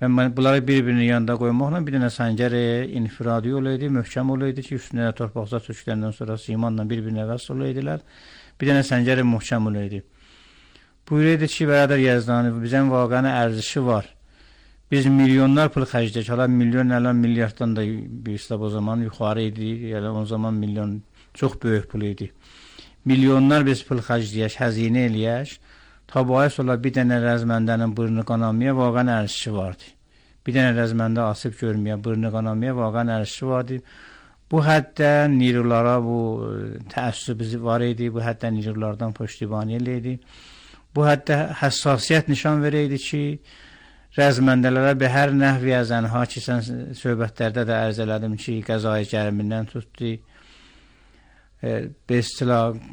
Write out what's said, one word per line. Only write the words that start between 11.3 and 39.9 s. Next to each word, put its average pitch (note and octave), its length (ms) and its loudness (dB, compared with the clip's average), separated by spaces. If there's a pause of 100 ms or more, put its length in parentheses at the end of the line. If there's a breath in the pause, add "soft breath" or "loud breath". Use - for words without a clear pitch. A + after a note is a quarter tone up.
ki, D3+ 240 -2
bərədər C#3+ 320 4
Yezdani, A#2+ 560 2
bizən C3 320 2
vaqənin B2+ 400 2
ərzişi A#2+ 540 -2
var. A2 260 0 (800 soft breath)
Biz C3+ 180 2
milyonlar C3+ 640 6
pul C3+ 160 0
xərcləyək, A2+ 400 -2
hala B2 180 0
milyon, B2 460 2
hala B2 240 2
milyarddan A#2 580 0
da A2 60 -2 (440)
bir G#2 160 -6 (100)
o G#2+ 180 -4
zaman G#2+ 320 -2
yuxarı A2 400 -4
idi, A2 280 -4 (200)
yəni G#2+ 200 -6
o G#2+ 160 -4
zaman A2 280 -4
milyon G#2 480 -4 (320 soft breath)
çox C#3 200 -2 (100)
böyük A2 260 0
pul G#2+ 120 -6
idi. G2+ 300 -8 (760 loud breath)
Milyonlar C3+ 600 6
biz C3+ 180 0
pul A#2+ 220 -4
xərcləyək, A2 540 -2
xəzinə A#2 500 2
eləyək, A#2 460 -2 (520 soft breath)
ta C3 220 -2
bahis C#3 300 2
ola B2+ 240 0
bir C3 100 0
dənə B2 300 2
rəzməndənin A2+ 720 0
burnu A2+ 260 0
qanamaya A2+ 540 0
vaqənin B2 380 2
ərzişi G#2+ 400 -4
vardı. F#2+ 340 -6 (560 soft breath)
Bir C3 140 0
dənə B2 180 4
rəzməndə A2+ 540 0
asıb G#2+ 260 -6
görməyə, G#2+ 460 -2
burnu A2+ 260 -2
qanamaya A2 480 -2
vaqənin A#2 400 -2
ərzişi A2 320 -6
vardı. B2+ 320 -4 (720 loud breath)
Bu D#3+ 100 2
həddə D3+ 500 2 (220)
nirulara A#2+ 720 4
bu, A#2 160 0 (240)
e, G#2+ 340 -8 (140)
təəssüb A#2+ 480 -4 (240)
var A#2 160 2
idi, A#2+ 320 -2
bu A#2 80 -4
həddə A2+ 320 -4
nirulardan G#2+ 640 -4
poştibani A2 640 -6
eləydi. B2 380 -4 (760 loud breath)